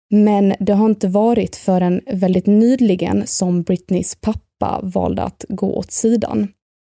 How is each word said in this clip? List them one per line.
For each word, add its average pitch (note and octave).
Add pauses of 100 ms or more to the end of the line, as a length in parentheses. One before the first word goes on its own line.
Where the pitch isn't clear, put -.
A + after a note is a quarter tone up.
(140)
Men G#3
det G3+
har G3+
inte G#3
varit G#3
förrän F3+
väldigt F#3
nyligen G#3
som F3+
Britneys F3
pappa -
valde F#3
att -
gå F#3+
åt -
sidan. A3 (360)